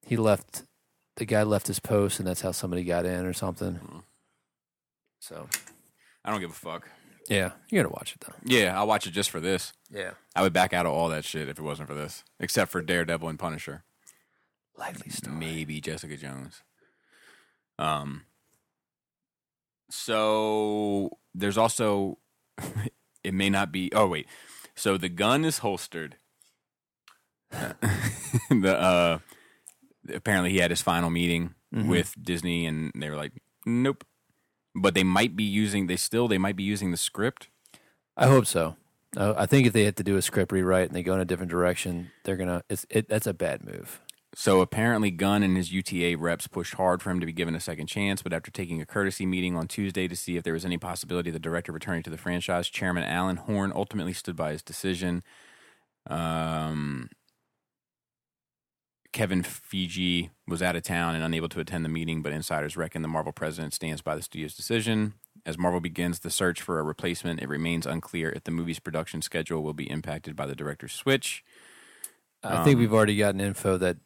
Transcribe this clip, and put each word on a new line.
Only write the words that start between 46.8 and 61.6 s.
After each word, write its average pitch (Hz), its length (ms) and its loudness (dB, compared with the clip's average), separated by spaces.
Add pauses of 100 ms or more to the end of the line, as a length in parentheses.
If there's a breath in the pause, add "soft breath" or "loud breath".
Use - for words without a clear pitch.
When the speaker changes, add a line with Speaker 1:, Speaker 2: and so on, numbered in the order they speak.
Speaker 2:
for 101 80 -4
him 90 100 0
to 85 60 -2
be 82 60 -6
given 82 220 0
a 80 60 -4
second 80 260 -8
chance, 98 340 -2
but - 140 -6
after 82 160 -6
taking 85 320 -6
a 76 40 -10
courtesy 98 380 -2
meeting 90 320 0
on 82 100 -2
Tuesday 95 420 -2
to 87 80 -8
see 87 200 -4
if 82 80 -4
there 85 80 -2
was 82 140 -4
any 87 100 -2
possibility 87 540 -4
of 80 40 -4
the 82 60 -4
director 82 320 -4
returning 82 300 -4
to 82 80 -10
the 80 80 -10
franchise, 87 500 -2
Chairman 90 360 0
Alan 90 320 0
Horn 98 380 -2
ultimately 92 380 -4
stood 90 240 -8
by 78 160 -2
his 78 100 -8
decision. 90 600 -2 (840 soft breath)
Um, 78 1040 -4 (2000)
Kevin 95 300 2
Feige 87 880 -2 (160)
was 87 160 -2
out 90 140 2
of 85 60 -4
town 85 320 0
and 82 100 -2
unable 82 240 -2
to 82 120 -8